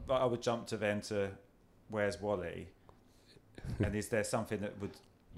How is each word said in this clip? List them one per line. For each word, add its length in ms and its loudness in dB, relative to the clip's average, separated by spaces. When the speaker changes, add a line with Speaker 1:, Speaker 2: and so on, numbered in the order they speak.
Speaker 1:
but 160 2
I 40 6
would 160 2
jump 260 0
to 100 -4
then 260 2
to 280 0
Where's 320 0
Wally? 540 -2
Speaker 2:
<laughs> 40 -20
Speaker 1:
And 160 2
is 140 -2
there 140 2
something 380 -2
that 200 -6
would, 80 -4